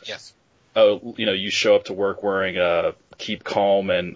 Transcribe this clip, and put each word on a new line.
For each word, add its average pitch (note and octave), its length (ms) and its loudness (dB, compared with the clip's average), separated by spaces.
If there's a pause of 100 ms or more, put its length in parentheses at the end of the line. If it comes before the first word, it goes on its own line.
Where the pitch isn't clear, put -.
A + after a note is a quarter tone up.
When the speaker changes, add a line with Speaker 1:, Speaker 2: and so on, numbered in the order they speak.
Speaker 1:
Yes. - 280 -16 (420)
Speaker 2:
"Oh, A2+ 420 2
you A2 80 -4
know, G2+ 80 0
you G2 160 -4
show G#2+ 260 4
up G2+ 100 2
to G2+ 80 -8
work G2 300 -4
wearing F#2+ 340 -2
a E2+ 360 2 (240)
Keep G#2 260 -10
Calm G2 460 0
and F2+ 260 -2